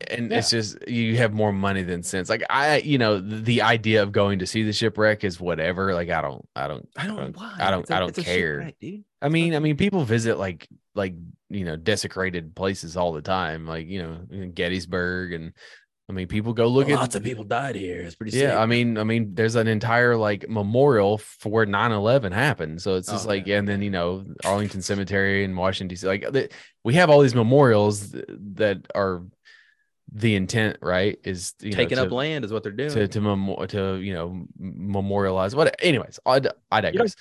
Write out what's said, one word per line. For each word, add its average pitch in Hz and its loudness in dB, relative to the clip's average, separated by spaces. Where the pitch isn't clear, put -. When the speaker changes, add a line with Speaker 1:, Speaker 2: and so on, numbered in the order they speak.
Speaker 1:
and 117 -4
it's 113 0
Speaker 2:
Yeah. 117 2
Speaker 1:
just, - -8
you 117 0
have 113 4
more 107 2
money 98 0
than 87 -4
sense. 92 -4
Like, 110 0
I, 143 4
you 143 2
know, 107 4
the, 104 -8
the 110 2
idea 110 6
of 101 0
going 101 4
to 90 -2
see 110 -2
the 107 0
shipwreck 107 2
is 87 -4
whatever. 90 0
Like, 87 -2
I 80 0
don't, 69 -8
I 69 -4
don't, 71 -10
Speaker 3:
I 165 -6
don't 214 -8
Speaker 1:
I - -8
don't, 67 -10
Speaker 3:
know 180 -16
why. 220 -14
Speaker 1:
I 95 0
don't, 90 0
Speaker 3:
It's - -12
a, - 0
Speaker 1:
I 92 2
don't 92 0
Speaker 3:
it's - -8
a 180 -4
Speaker 1:
care. 90 -2
Speaker 3:
shipwreck, 165 -12
dude. 196 -14
Speaker 1:
I 139 0
mean, 165 2
I 156 0
Speaker 3:
Fucking 147 0
Speaker 1:
mean, 156 2
people 196 0
visit, 113 0
like, 92 -8
like, 95 -4
you 98 -6
know, 80 -6
desecrated 90 -4
places 92 -4
all 87 0
the 76 -8
time. 82 -4
Like, 80 -8
you 92 -8
know, 82 -10
in 92 -12
Gettysburg, 90 -4
and 82 -10
I 104 -12
mean, 92 -6
people 107 -2
go 117 2
look 135 4
Speaker 3:
Lots 127 0
Speaker 1:
at - -4
Speaker 3:
of 107 -8
people 117 -6
died 120 -4
here. 90 -8
It's 85 -12
pretty 110 -8
Speaker 1:
Yeah, 139 4
Speaker 3:
sick. 95 2
Speaker 1:
I 110 4
mean, 120 2
I 107 0
mean, 110 0
there's 113 2
an 113 4
entire, 117 4
like, 104 -2
memorial 107 4
for - -12
where 110 4
nine 101 2
eleven 107 2
happened. 90 -2
So 95 0
it's 92 -4
just 101 -4
Speaker 3:
Oh, - -2
Speaker 1:
like, 98 -2
Speaker 3:
yeah. 101 2
Speaker 1:
and 101 0
then, 101 -2
you 101 -2
know, 92 -2
Arlington 98 -2
Cemetery 98 0
in 92 -4
Washington 95 -2
D 90 -8
C. 87 -8
Like, 95 -2
the, 135 0
we 117 2
have 170 6
all 147 10
these 131 6
memorials 110 4
th-, - -12
that 101 -2
are 92 -2
the 107 2
intent, 101 0
right? 90 0
Is, 92 -8
you 107 -8
know, 98 -4
Speaker 3:
Taking 123 0
up 127 0
Speaker 1:
to, - -4
Speaker 3:
land 139 -4
is 101 -8
what 110 -4
they're 107 -8
doing. 135 -6
Speaker 1:
to, 104 0
to 104 -4
memo-, 98 -2
to, 95 -2
you 95 -6
know, 85 -6
m-, 87 -10
memorialize. 98 -2
What? 156 4
Anyways, 147 0
I 127 4
d-, 131 0
I 110 4
Speaker 2:
You 107 4
don't, 95 0
Speaker 1:
digress. 208 0